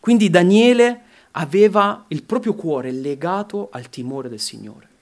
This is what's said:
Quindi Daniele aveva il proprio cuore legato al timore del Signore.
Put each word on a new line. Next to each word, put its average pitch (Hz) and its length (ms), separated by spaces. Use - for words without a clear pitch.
Quindi 220 280
Daniele 233 720
aveva 202 760
il 151 140
proprio 233 300
cuore 131 380
legato 175 800
al 123 180
timore 131 380
del 110 140
Signore. 107 480